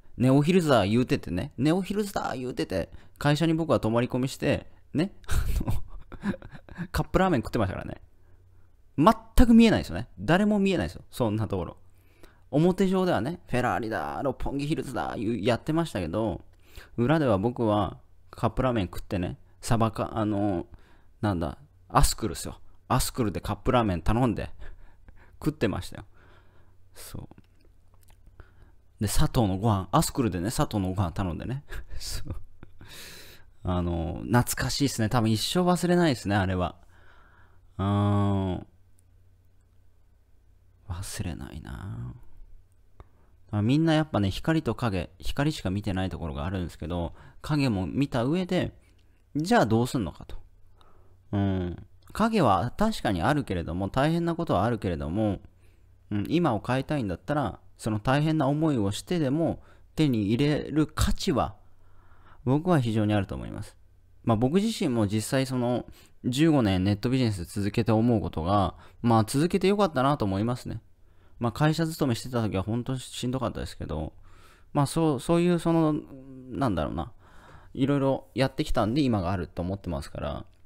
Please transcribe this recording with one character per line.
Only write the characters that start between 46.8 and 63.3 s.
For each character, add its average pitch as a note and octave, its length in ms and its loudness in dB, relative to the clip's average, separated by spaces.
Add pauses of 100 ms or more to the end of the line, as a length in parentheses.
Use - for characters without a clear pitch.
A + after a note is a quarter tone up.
ど、 E2+ 260 -4 (280)
影 C#3+ 280 0
も F#2 180 -2
見 B2 220 -2
た A#2+ 160 0
上 F3 200 -2
で、 F3+ 280 -2 (640)
じ F3 200 2
ゃ G#3+ 60 6
あ C#3 40 4
ど A2 180 2
う B2 40 -2
す - 100 -4
ん G#2+ 60 -2
の D#2 80 -6
か - 140 -16
と。 - 100 -14 (960)
う G#2 60 0
ん。 F#2+ 500 -2 (240)
影 A3 300 2
は G2 360 2
確 G#3+ 240 0
か A#2+ 100 0
に E2+ 100 0
あ A#2+ 120 2
る C#3 120 -2
け F#2+ 100 -4
れ E2+ 80 -2
ど E2 120 -6
も、 G2 120 -2
大 C#3+ 240 0
変 E3+ 140 0
な E3+ 100 -2
こ E3+ 100 -4
と - 100 -2
は F#2 100 2
あ A#2+ 40 2
る A#2 80 -2
け G2+ 120 -2
れ E2 80 -2
ど C#2+ 120 -6
も、 G#2 300 0 (720)
う G#2 60 -2
ん、 G2+ 100 -2
今 D#3 260 2
を G2+ 120 -4
変 B2+ 140 0
え C3+ 40 -4
た D3+ 140 -4
い C3 60 -2
ん G2+ 40 -4
だ F2 80 -4
っ - 20 -10
た - 160 -4
ら、 C3+ 260 -2 (180)
そ - 120 -4
の G#2+ 100 0
大 C3 220 2
変 D#3 160 2
な C3+ 100 2
思 D3+ 260 2
い B2+ 40 0
を G2+ 140 0
し - 100 -6
て F3+ 180 -4
で C#3 100 0
も C#3+ 340 -2 (320)
手 D3+ 140 2
に G#2+ 180 0
入 A#2 100 2
れ C#3+ 320 0
る D3 160 2
価 - 280 2
値 - 180 0
は、 F#2+ 240 0 (920)
僕 D3+ 240 2
は E3 100 6
非 A#2 120 0
常 G#2+ 140 2
に G#2+ 80 2
あ G#2 60 4
る F#2+ 80 -2
と - 80 -8